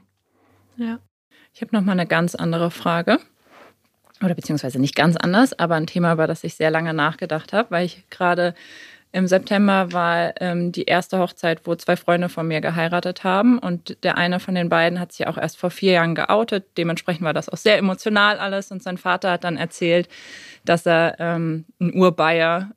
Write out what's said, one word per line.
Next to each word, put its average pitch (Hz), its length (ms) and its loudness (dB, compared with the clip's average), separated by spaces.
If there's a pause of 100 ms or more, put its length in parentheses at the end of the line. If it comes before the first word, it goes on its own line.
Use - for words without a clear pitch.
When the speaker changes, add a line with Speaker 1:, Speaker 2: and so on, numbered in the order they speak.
(760)
Speaker 1:
Ja. 233 220 -8 (560)
Speaker 2:
Ich - 80 -12
hab - 100 -8
noch 214 100 2
mal 196 100 2
eine 175 140 0
ganz 170 280 0
andere 170 380 -2
Frage. 175 460 0 (1040)
Oder 175 140 0
beziehungsweise 139 460 -4
nicht 139 160 0
ganz 165 200 4
anders, 208 400 2
aber 170 200 0
ein 160 100 -2
Thema, 170 260 0
über 160 140 2
das 160 160 -4
ich 170 140 -8
sehr 156 160 0
lange 160 200 -2
nachgedacht 160 600 -2
hab, 220 180 0
weil 175 160 -2
ich - 240 -10
gerade 175 440 0 (580)
im 185 160 0
September 190 640 2
war, 170 480 0
ähm, 175 320 -2
die - 120 -6
erste 180 340 0
Hochzeit, 175 460 -2
wo 170 120 -2
zwei 180 200 0
Freunde 175 320 0
von 165 180 -6
mir 156 140 -2
geheiratet 170 640 -2
haben. 208 340 4
Und 175 460 -6
der 175 140 2
eine 180 220 0
von 190 140 -6
den 175 140 0
beiden 170 320 2
hat 175 120 -8
sich - 160 -6
auch 165 100 -6
erst - 180 -6
vor 180 140 -4
vier 190 220 0
Jahren 165 240 4
geoutet. 208 500 0 (100)
Dementsprechend 170 460 -4
war 156 100 -2
das 156 160 -4
auch - 80 -10
sehr 214 220 4
emotional 208 600 2
alles. 196 320 -6
Und 190 120 -12
sein 180 160 -8
Vater 185 320 0
hat 175 140 -2
dann 175 120 -2
erzählt, 170 520 0 (560)
dass 170 200 2
er, 165 360 2
ähm, 165 440 -4 (160)
ein 175 140 0
Urbayer, 170 840 2